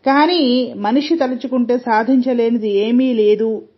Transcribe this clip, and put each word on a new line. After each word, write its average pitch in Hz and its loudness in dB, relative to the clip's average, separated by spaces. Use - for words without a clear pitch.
కానీ 269 0
మనిషి 269 -2
తలుచుకుంటే 247 -2
సాధించలేనిది 233 0
ఏమీ 240 2
లేదు 214 0